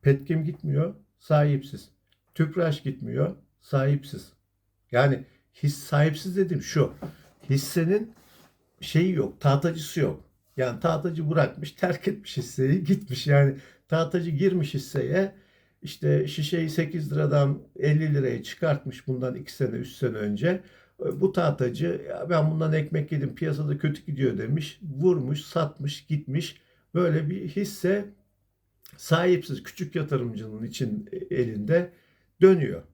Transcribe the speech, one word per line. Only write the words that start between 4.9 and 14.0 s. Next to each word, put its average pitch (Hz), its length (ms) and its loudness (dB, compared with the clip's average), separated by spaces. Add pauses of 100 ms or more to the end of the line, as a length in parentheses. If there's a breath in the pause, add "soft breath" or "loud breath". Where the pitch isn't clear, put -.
Yani 131 340 4 (380 loud breath)
his-, 147 200 -2
sahipsiz 156 540 2
dediğim 180 260 0
şu, - 300 0 (560 loud breath)
hissenin 170 640 0 (680 soft breath)
şeyi 180 320 2
yok, 120 280 -2
tahtacısı 151 580 0
yok. 101 240 0 (340)
Yani 123 220 -2
tahtacı 160 500 -2
bırakmış, 147 420 0
terk - 360 -2
etmiş - 300 -6
hisseyi, 139 460 0
gitmiş. 147 440 -2
Yani 143 280 6 (320 loud breath)
tahtacı 165 420 0